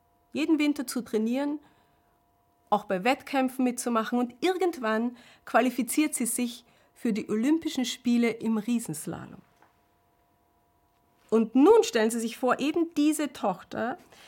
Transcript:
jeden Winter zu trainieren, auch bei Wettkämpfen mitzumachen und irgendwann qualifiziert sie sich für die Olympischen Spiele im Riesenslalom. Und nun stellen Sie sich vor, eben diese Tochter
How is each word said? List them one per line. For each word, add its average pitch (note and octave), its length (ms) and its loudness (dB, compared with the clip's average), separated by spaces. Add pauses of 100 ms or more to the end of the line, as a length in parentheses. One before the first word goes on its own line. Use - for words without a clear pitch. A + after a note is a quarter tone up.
(320)
jeden D#4 280 2
Winter D4 260 0
zu B3 160 -4
trainieren, B3 560 -2 (1120)
auch G3 140 0
bei F#3 180 -2
Wettkämpfen C4 600 0
mitzumachen A#3+ 520 -2
und B3 240 0
irgendwann B3 760 -2 (280)
qualifiziert B3+ 680 0
sie A#3+ 120 -2
sich A#3+ 380 -6 (300)
für - 180 -2
die G#3 160 -4
Olympischen C#4 560 0
Spiele A#3+ 460 0
im A3+ 260 -2
Riesenslalom. G#3+ 840 -6 (1900)
Und A3+ 280 2
nun F#4+ 260 8
stellen A3+ 300 2
Sie A#3 80 -4
sich - 160 -6
vor, B3 240 0
eben D#4+ 340 -2
diese D4 380 0
Tochter A3 680 -6 (300)